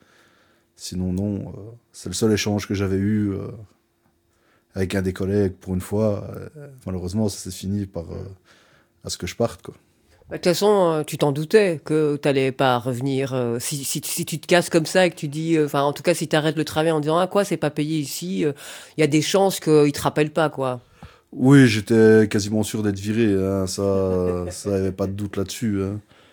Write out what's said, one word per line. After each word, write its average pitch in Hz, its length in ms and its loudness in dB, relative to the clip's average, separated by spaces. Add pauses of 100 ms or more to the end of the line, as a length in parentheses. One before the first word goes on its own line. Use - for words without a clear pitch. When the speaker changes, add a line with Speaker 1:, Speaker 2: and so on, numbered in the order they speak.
(760)
Speaker 1:
sinon, 90 360 -6
non. 101 360 -4
Euh, 101 240 -16 (200)
c'est - 180 -14
le 90 40 -8
seul 110 180 2
échange 104 360 0
que 104 80 -2
j'avais 95 220 0
eu, 104 340 0
euh, 98 160 -8 (1300)
avec 95 180 -2
un 98 80 0
des 92 100 -2
collègues 98 420 0
pour 92 200 -8
une 92 80 -2
fois. 101 540 -2
Euh, 143 320 -16 (180)
malheureusement, 92 440 -2
ça - 100 -10
s'est - 180 -12
fini 98 300 -6
par, 87 240 -12
euh, 92 180 -12 (720)
à - 60 -10
ce - 80 -8
que - 80 -10
je - 100 -8
parte, - 280 -2
quoi. - 100 -14 (560)
Speaker 2:
Bah, 170 80 -10
de - 40 -10
toute - 20 -14
façon, 185 480 4
euh, 156 120 -2
tu 151 140 -8
t'en 147 140 2
doutais 160 520 2
que 151 320 0
t'allais 135 360 2
pas 127 260 2
revenir, 131 560 -2
euh, 120 240 -2
si, 139 260 -8
si, - 200 -6
si - 220 -6
tu 151 140 -8
te - 60 -16
casses 175 240 2
comme 160 160 2
ça 185 220 2
et - 20 2
que 165 60 -10
tu 156 120 -10
dis, 160 300 -2
euh, 151 80 2
enfin, 143 160 -2
en 143 100 0
tout - 120 -10
cas, 175 100 2
si 156 140 -2
t'arrêtes 156 280 0
le 151 100 -2
travail 156 260 0
en 156 80 2
disant, « 156 200 0
Ah, 185 60 2
quoi, 202 180 0
c'est 180 140 -4
pas 147 140 -2
payé 156 260 -2
ici », 175 480 -4
euh, 143 80 -2 (460)
y - 20 4
a 156 60 4
des 151 160 4
chances 190 360 2
qu'ils 147 320 4
te - 100 -6
rappellent 151 300 0
pas, 156 200 0
quoi. 127 300 -6 (500)
Speaker 1:
Oui, 135 360 8
j'étais 110 600 6
quasiment 107 320 -2
sûr 107 220 -4
d'être 101 160 -2
viré, 107 340 0 (100)
hein, 95 220 0
ça, 92 840 0
Speaker 2:
<laughs> - 40 -8
Speaker 1:
ça, - 180 -8
y 101 40 0
avait 95 180 0
pas 95 160 -4
de 95 60 -6
doute 101 220 -8
là-dessus, 101 460 -4
hein. 98 180 -6 (320)